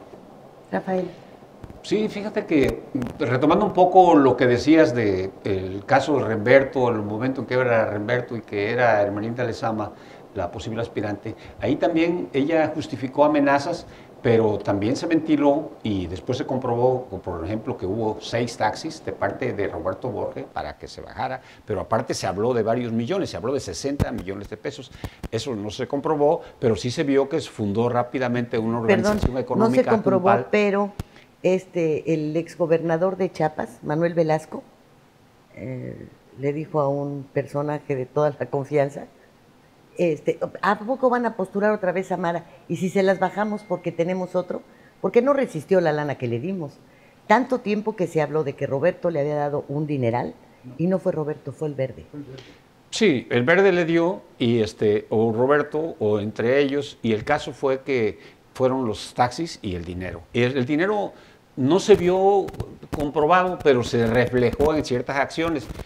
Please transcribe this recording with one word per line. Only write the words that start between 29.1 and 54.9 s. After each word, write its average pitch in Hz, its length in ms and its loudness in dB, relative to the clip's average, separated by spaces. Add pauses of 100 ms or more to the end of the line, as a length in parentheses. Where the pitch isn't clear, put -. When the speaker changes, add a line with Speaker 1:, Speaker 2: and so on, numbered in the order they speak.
Speaker 1:
Perdón, 127 180 0
Speaker 2:
económica, 226 440 2
Speaker 1:
no - 20 -2
se 247 60 0
comprobó, 190 340 2
Speaker 2:
Compal. 233 260 4
Speaker 1:
pero, 202 400 2 (540)
este, 175 680 0
el 156 240 -2
exgobernador 165 800 0
de 180 140 -2
Chiapas, - 540 -4
Manuel 160 300 0
Velasco, 160 500 -2 (880)
eh, 123 540 -12 (320)
le 143 120 -2
dijo 151 280 -2
a 139 80 2
un 143 440 -4
personaje 143 640 -4
de 127 120 -4
toda 147 340 0
la 127 60 -4
confianza, 139 580 -2 (960)
este, 165 400 0 (220)
"¿a 202 180 0
poco 240 300 -2
van 240 160 0
a 226 120 -4
postular 202 360 0
otra 196 180 -2
vez 190 220 -4
a 175 60 -2
Mara? 170 260 -2 (240)
Y 170 80 -2
si 180 140 -2
se 196 120 2
las 190 160 4
bajamos 208 440 -2
porque 175 300 -6
tenemos 180 440 -2
otro", - 240 -4 (400)
porque - 220 4
no 269 100 2
resistió 185 480 0
la 165 100 2
lana 147 260 -2
que 127 100 -6
le 117 120 -2
dimos. 165 400 -8 (480)
Tanto 247 340 2
tiempo 214 360 -4
que 180 100 0
se 156 140 -2
habló 147 240 0
de 139 80 -4
que 135 140 -4
Roberto 175 420 0
le 160 120 0
había 147 160 -2
dado 143 320 -2
un 147 180 -4
dineral, 131 480 -2 (420)
y 165 100 0
no 185 120 2
fue 185 140 -2
Roberto, 151 380 -6
fue 151 180 -6
el 143 60 -6
Verde. 131 300 -6 (840)
Speaker 2:
Sí, 160 400 2
el 123 140 2
Verde 185 280 6
le 175 140 2
dio, 170 340 2 (180)
y 117 220 2
este, 104 480 0